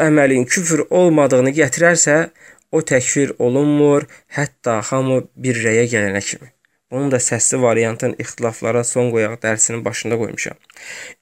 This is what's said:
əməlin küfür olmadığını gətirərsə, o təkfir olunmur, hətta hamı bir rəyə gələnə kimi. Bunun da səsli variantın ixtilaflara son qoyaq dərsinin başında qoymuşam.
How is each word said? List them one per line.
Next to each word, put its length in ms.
əməlin 480
küfür 400
olmadığını 640
gətirərsə, 600
o 80
təkfir 560
olunmur, 680
hətta 460
hamı 320
bir 260
rəyə 260
gələnə 320
kimi. 300
Bunun 180
da 120
səsli 400
variantın 560
ixtilaflara 680
son 260
qoyaq 320
dərsinin 420
başında 340
qoymuşam. 400